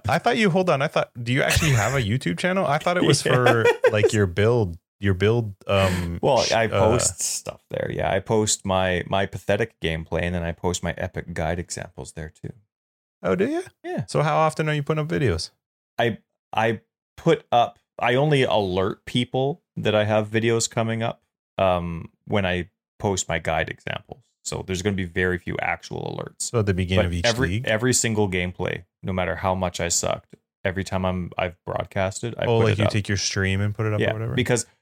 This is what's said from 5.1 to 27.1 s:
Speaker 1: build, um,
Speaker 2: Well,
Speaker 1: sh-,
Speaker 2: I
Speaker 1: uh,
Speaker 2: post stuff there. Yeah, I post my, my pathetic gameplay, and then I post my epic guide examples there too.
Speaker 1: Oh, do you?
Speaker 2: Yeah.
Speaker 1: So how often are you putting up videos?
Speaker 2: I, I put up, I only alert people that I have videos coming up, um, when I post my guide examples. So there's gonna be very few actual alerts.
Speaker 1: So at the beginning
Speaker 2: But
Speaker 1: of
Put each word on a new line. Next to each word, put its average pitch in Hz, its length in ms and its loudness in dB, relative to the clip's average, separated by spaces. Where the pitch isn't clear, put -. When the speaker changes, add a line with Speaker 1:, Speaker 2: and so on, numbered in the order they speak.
Speaker 1:
build, 104 400 2
um, 90 540 2
Speaker 2:
Well, 123 200 4
Speaker 1:
sh-, - 100 0
Speaker 2:
I 113 140 2
Speaker 1:
uh, 110 40 -2
Speaker 2:
post - 320 0
stuff - 480 -6
there. - 200 -4
Yeah, - 220 -2
I 98 80 0
post 107 460 0
my, 92 420 2
my 98 180 0
pathetic - 540 -2
gameplay, 82 440 -4
and 87 120 -2
then 85 80 -4
I 85 80 -4
post 87 320 -4
my 85 140 -4
epic 85 360 -8
guide 85 260 -4
examples - 540 -12
there 78 160 -12
too. - 100 -10
Speaker 1:
Oh, 185 120 2
do 190 120 0
you? 320 160 -4
Speaker 2:
Yeah. 330 240 -6
Speaker 1:
So - 160 -2
how 151 140 0
often 156 300 0
are 151 60 -2
you 147 100 -2
putting 156 220 -4
up 156 40 -10
videos? 131 420 -2
Speaker 2:
I, 117 200 0
I 113 300 0
put - 340 2
up, 120 300 2
I 123 180 2
only 143 280 4
alert 95 600 0
people 131 560 -2
that 107 180 0
I 107 80 4
have 107 260 2
videos 117 400 0
coming 113 320 -2
up, - 220 -6
um, 87 520 0
when 104 200 0
I 90 240 -2
post 98 280 -2
my 82 120 -2
guide 80 300 -2
examples. - 540 -12
So - 200 -8
there's 90 180 -4
gonna 101 120 0
be 92 100 -4
very 90 340 0
few 90 200 -6
actual 78 560 -6
alerts. - 360 -10
Speaker 1:
So 120 80 0
at 101 80 2
the 98 80 2
beginning 92 240 0
Speaker 2:
But 104 80 2
Speaker 1:
of 85 60 -2